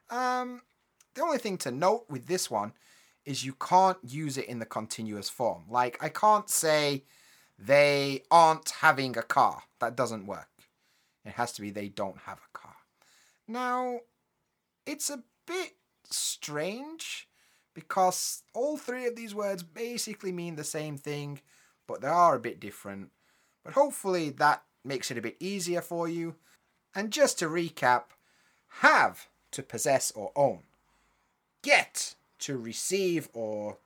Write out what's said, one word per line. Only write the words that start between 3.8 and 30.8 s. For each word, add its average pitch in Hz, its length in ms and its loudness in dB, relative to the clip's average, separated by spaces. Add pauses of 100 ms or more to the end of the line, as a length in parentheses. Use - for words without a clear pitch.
use 139 340 -6
it 113 80 -6
in 117 140 -8
the 110 60 -6
continuous 107 640 -8
form. 87 400 -4
Like, 123 320 0
I 151 80 -4
can't 214 400 2
say, 147 560 2 (520)
"They 139 720 4
aren't 160 400 8
having 135 480 2
a 117 60 -4
car." - 400 2 (160)
That 117 160 -2
doesn't 113 320 -4
work. 90 220 -12 (760)
It 104 80 -14
has 120 200 -2
to - 80 -12
be, 101 100 -8
"They 101 180 -8
don't 98 300 -8
have 95 200 -16
a - 180 -20
car." - 200 -20 (680)
Now, 247 540 -4 (840)
it's 294 240 -6
a 277 140 -10 (220)
bit 349 300 -6 (340)
strange 220 1160 -8 (460)
because - 720 0 (100)
all 285 240 -2
three 247 280 -6
of 233 100 -2
these 226 200 -12
words 196 260 -4
basically 202 680 -8
mean 170 240 -6
the 151 80 -8
same 151 340 -6
thing, 143 440 -8 (440)
but - 160 -10
they 131 60 -2
are 170 280 6
a 123 40 -2
bit 113 200 -6
different. 98 520 -12 (520)
But - 100 -14
hopefully 190 580 0
that 147 320 4 (200)
makes 135 280 -6
it 117 60 -6
a 113 40 -6
bit 113 180 -6
easier 175 420 -4
for 170 260 -4
you. 165 280 -6 (600)
And 208 160 -4
just 277 280 4
to 170 80 0
recap, 151 580 2 (720)
have, 151 480 6 (240)
to - 100 -10
possess 127 500 0
or 101 240 -8
own. 123 280 2 (1000)